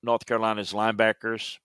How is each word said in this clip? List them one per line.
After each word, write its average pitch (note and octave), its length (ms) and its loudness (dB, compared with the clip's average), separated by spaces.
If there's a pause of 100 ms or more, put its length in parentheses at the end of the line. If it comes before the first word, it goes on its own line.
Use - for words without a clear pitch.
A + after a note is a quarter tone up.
North A#2 240 0
Carolina's A2 460 -2
linebackers A2 920 0